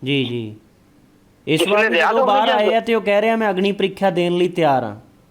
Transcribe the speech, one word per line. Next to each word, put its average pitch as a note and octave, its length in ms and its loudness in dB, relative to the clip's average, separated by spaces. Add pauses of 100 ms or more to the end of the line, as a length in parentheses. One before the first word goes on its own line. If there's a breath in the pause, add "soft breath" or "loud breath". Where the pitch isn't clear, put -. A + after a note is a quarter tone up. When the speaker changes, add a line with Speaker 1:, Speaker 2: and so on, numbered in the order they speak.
Speaker 1:
ਜੀ, C#3 220 0
ਜੀ। A2+ 300 -8 (920)
ਇਸ D#3 120 0
Speaker 2:
ਕਿਸੇ F3 120 0
Speaker 1:
ਵਾਰ G#3 120 2
Speaker 2:
ਨੇ A3 60 2
Speaker 1:
ਵੀ E3+ 60 0
Speaker 2:
ਲਿਆ E3 160 2
Speaker 1:
ਜਦੋਂ A3+ 160 2
ਬਾਹਰ G#3 120 4
Speaker 2:
ਕੌਗਨੀਜ਼ੈਂਸ? G#3+ 300 2
Speaker 1:
ਆਏ A3+ 80 2
ਆ - 20 0
ਤੇ A3+ 160 0
ਉਹ G#3+ 60 0
ਕਹਿ G3+ 200 0
ਰਿਹਾ, A3+ 140 2
"ਮੈਂ A3 140 0
ਅਗਨੀ F#3+ 220 0
ਪ੍ਰੀਖਿਆ F#3+ 380 -2
ਦੇਣ F3 280 0
ਲਈ F3+ 100 2
ਤਿਆਰ D3+ 360 0
ਹਾਂ।" G#2 120 -8 (360)